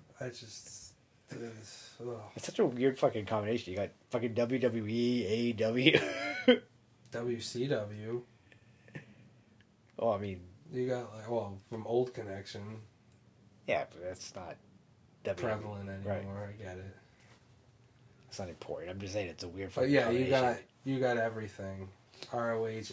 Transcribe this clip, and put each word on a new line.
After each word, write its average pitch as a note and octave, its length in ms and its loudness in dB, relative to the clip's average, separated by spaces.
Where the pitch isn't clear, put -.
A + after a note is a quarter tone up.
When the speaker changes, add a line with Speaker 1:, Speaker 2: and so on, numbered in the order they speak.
Speaker 1:
I B2 80 -4
just, - 640 -14
it's, A2+ 720 -12
ugh. A#2+ 200 -6
Speaker 2:
It's - 100 -10
such - 140 -6
a G#3 60 8
weird C3 320 4
fucking A2+ 280 4
combination. G#2+ 480 0
You G2 60 -2
got F#2+ 100 0
fucking A#2 240 0
W A#2+ 240 4
W A2+ 280 2
E, A#2+ 400 2
A G#2+ 80 4
E A#2+ 180 2
W. B2 460 6
<laughs> A#3+ 140 10
Speaker 1:
W A#2+ 300 -2
C B2 260 -4
W. A2 540 -2
Speaker 2:
Oh, A2+ 140 4
I G2 60 0
mean G2 200 -6
Speaker 1:
You B2+ 160 -2
got, A#2+ 260 -4
like, A2 160 -12
well, G2+ 300 -2
from A2 160 -8
Old B2 280 2
Connection. G2+ 480 -8
Speaker 2:
Yeah, G2 240 2
but - 120 -14
that's - 320 -10
not F2 200 -10
W G#2 240 -2
W G#2+ 100 0
E. G#2 40 -6
Speaker 1:
prevalent G2 440 -6
Speaker 2:
Right. G2 120 0
Speaker 1:
anymore. G2 320 -6
I G#2+ 140 -12
get F#2 140 -10
it. F#2+ 180 -12
Speaker 2:
It's - 100 -12
not F#2 100 -4
important. D#2 420 -8
I'm G2 80 -8
just F#2+ 140 -8
saying G2+ 160 -2
it's D#2+ 140 -10
a F2+ 40 -6
weird F#2 220 -6
Speaker 1:
But C3+ 120 0
Speaker 2:
fucking C3+ 100 4
Speaker 1:
yeah, B2 180 6
you B2+ 160 4
Speaker 2:
combination. C3 160 6
Speaker 1:
got, B2 160 4
you C3+ 140 0
got B2 180 4
everything. G2+ 720 -4
R A#2 220 0
O A2+ 140 2
H, A2 260 -4